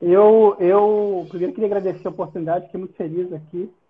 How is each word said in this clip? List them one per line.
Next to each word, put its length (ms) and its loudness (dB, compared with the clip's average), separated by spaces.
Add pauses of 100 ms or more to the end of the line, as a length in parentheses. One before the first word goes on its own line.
Eu, 600 4
eu 680 0
primeiro 240 -6
queria 140 -4
agradecer 400 -4
a 40 -6
oportunidade, 540 -6
fiquei 140 -12
muito 160 -14
feliz 380 -8
aqui. 380 -12 (180)